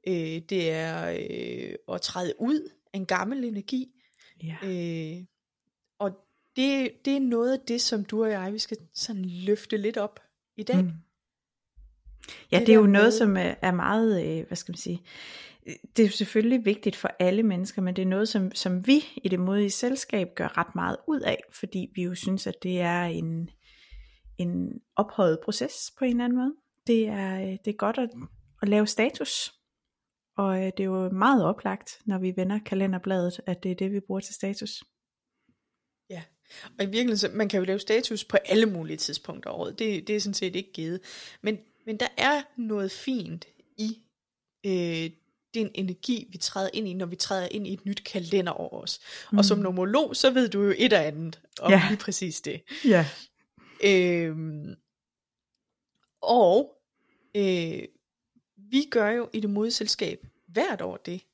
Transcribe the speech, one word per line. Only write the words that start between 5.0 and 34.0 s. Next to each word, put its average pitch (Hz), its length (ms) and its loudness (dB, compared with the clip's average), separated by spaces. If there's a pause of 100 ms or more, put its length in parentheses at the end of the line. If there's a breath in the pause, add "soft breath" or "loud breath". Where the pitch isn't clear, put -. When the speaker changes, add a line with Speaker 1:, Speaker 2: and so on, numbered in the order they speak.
Speaker 1:
og 202 120 0 (460)
det, 269 360 2 (120)
det 277 120 2
er 277 40 2
noget 240 320 2
af 269 60 0 (100)
det, 240 120 0
som 214 240 0
du 220 200 0
og 220 60 2
jeg, 196 220 -2
vi 214 60 -6
skal - 180 -6 (180)
sådan 196 300 -6
løfte 185 520 -2
lidt 208 200 -2
op 208 240 -6 (360)
i 214 60 -10
dag. 185 200 4
Speaker 2:
Mm. 175 80 2 (1600 loud breath)
Ja, 175 60 6
Speaker 1:
Det 233 80 4
Speaker 2:
det 226 60 8
er 220 60 10
Speaker 1:
der - 20 10
Speaker 2:
jo 208 60 8
noget, 202 200 8
Speaker 1:
med 240 60 6
Speaker 2:
som 220 240 2
er, 180 260 0
er 185 100 2
meget, 202 520 2 (160)
øh, - 60 -8
hvad 175 100 -8
skal - 160 -10
man 175 60 -12
sige, 175 240 -8 (640 loud breath)
øh, - 80 -12 (220)
det 233 60 6
er 214 40 8
jo 202 60 2
selvfølgelig 220 520 2
vigtigt 208 320 0
for - 120 -4 (100)
alle 185 240 4
mennesker, 190 400 0
men 180 140 0
det 190 60 0
er 185 40 2
noget, 196 220 2
som, 190 260 0
som 185 320 -2
vi 285 180 6 (200)
i 190 40 0
Det 180 120 0
Modige 196 300 2
Selskab 240 640 -2
gør - 240 -4
ret 170 160 -2
meget 175 220 -2 (120)
ud 302 120 0
af, - 200 -2 (120)
fordi - 420 -8
vi 185 80 -4
jo 175 120 -4
synes, 190 320 -4
at 190 160 -8
det 180 180 -2
er 175 240 0
en, 165 460 -4 (880 soft breath)
en 175 420 -4 (160)
ophøjet 185 480 2
proces - 540 -6
på 269 60 -2
en 247 60 2
eller 240 140 0
anden 247 140 2
måde. 269 160 0 (320)
Det 226 220 4
er, 190 340 -4
øh, 190 60 -4 (160)
det - 60 -2
er 208 60 -4
godt 214 220 0
at, 240 120 -2 (520)
at 208 60 2
lave 208 180 6
status, - 680 -2 (840)
og, 190 220 2
øh, 190 60 0
det 190 160 -4
er 190 40 0
jo 185 260 0
meget 208 340 6
oplagt, 196 640 -2
når 196 120 0
vi 185 180 0
vender 190 300 0
kalenderbladet, 190 800 0
at 180 160 -4
det 185 80 -4
er 180 40 -2
det, 190 180 -2
vi 202 80 -2